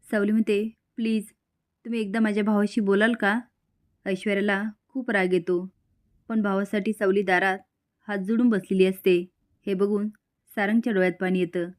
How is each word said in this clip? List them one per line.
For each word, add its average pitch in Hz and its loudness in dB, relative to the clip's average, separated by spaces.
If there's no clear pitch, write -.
सावली 208 0
म्हणते, 220 0
"प्लीज, 220 -2
तुम्ही 233 -4
एकदा 208 -4
माझ्या 214 0
भावाशी 208 0
बोलाल 202 2
का?" 214 0
ऐश्वर्याला 196 -2
खूप 254 -8
राग 185 2
येतो, 180 -2
पण 226 0
भावासाठी 202 -2
सावली 202 2
दारात 190 2
हात 208 -4
जोडून 226 2
बसलेली 190 2
असते. 190 2
हे 202 -2
बघून 202 0
सारंगच्या 220 0
डोळ्यात 185 2
पाणी 185 0
येतं. 175 -4